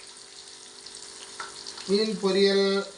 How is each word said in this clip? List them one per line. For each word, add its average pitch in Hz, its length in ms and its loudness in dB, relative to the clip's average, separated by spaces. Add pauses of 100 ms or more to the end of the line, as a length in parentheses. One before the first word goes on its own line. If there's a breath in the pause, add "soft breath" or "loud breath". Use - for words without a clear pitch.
(1900)
மீன் 208 360 2
பொரியல், 196 640 4 (120)